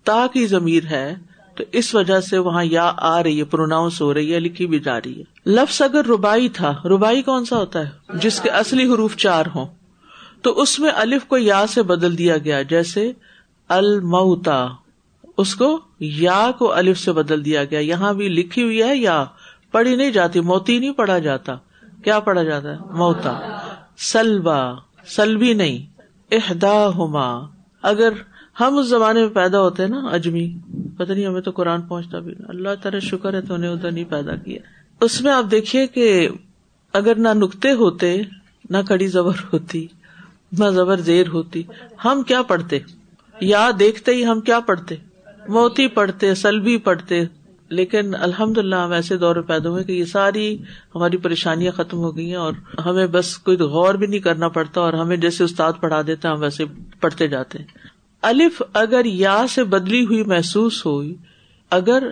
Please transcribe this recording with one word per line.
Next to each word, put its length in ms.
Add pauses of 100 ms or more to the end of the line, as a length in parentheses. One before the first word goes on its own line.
تا 300
کی 120
ضمیر 400
ہے 300 (400)
تو 160
اس 240
وجہ 240
سے 180
وہاں 280
یا 320
آ 260
رہی 160
ہے، 40
پروناؤنس 580
ہو 120
رہی 200
ہے، 60
لکھی 280
بھی 120
جا 180
رہی 240
ہے۔ 20 (220)
لفظ 360
اگر 240
رباعی 440
تھا، 240 (120)
رباعی 360
کون 240
سا 120
ہوتا 220
ہے؟ 380
جس 240
کے 80
اصلی 340
حروف 320
چار 300 (100)
ہوں، 100 (760)
تو 200
اس 180
میں 160
الف 300
کو 120
یا 300
سے 160
بدل 340
دیا 200
گیا، 240
جیسے 500 (560)
الموتا، 1000 (720)
اس 180
کو 240 (200)
یا 600
کو 140
الف 260
سے 120
بدل 340
دیا 200
گیا۔ 140
یہاں 340
بھی 160
لکھی 340
ہوئی 200
ہے 120
یا، 300 (460)
پڑھی 240
نہیں 160
جاتی، 280
موتی 400
نہیں 140
پڑھا 260
جاتا، 360 (480)
کیا 160
پڑھا 240
جاتا 280
ہے؟ 60 (120)
موتا۔ 500 (580)
سلبا، 760 (320)
سلبی 480
نہیں۔ 320 (460)
احداہما، 1120 (360)
اگر 280 (500)
ہم 180
اس 80
زمانے 340
میں 100
پیدا 320
ہوتے 260
نا 100
اجمی، 600 (400)
پتہ 160
نہیں 120
ہمیں 160
تو 100
قرآن 300
پہنچتا 380
بھی 140
نہیں، 140
اللہ 220 (120)
تعالیٰ 180
شکر 340
ہے 80
تو 120
انہیں 180
ادھر 200
نہیں 120
پیدا 320
کیا۔ 240 (420)
اس 200
میں 100
آپ 200
دیکھیے 360
کہ 420 (640)
اگر 220
نہ 120
نقطے 440
ہوتے، 500 (480)
نہ 80 (100)
کھڑی 200
زبر 280 (180)
ہوتی، 340 (720)
نہ 100
زبر 280
زیر 300
ہوتی، 360 (420)
ہم 220
کیا 140
پڑھتے؟ 380 (600)
یا 280 (100)
دیکھتے 340
ہی 120
ہم 160
کیا 180
پڑھتے؟ 360 (520)
موتی 400
پڑھتے، 480
سلبی 420
پڑھتے۔ 460 (460)
لیکن 500
الحمدللہ 560
ہم 160
ایسے 260
دور 180
میں 80
پیدا 260
ہوئے 140
کہ 80
یہ 140
ساری 520 (380)
ہماری 220
پریشانیاں 540
ختم 260
ہو 200
گئی 100
ہیں 80
اور 180 (320)
ہمیں 220
بس 300
کوئی 200
غور 380
بھی 120
نہیں 120
کرنا 300
پڑتا 320
اور 120
ہمیں 240
جیسے 260
استاد 360
پڑھا 280
دیتے 200
ہیں 80
ہم 60
ویسے 220 (380)
پڑھتے 260
جاتے 320
ہیں۔ 60 (560)
الف 400 (120)
اگر 320
یا 440
سے 140
بدلی 420
ہوئی 180
محسوس 640
ہوئی، 300 (540)
اگر 420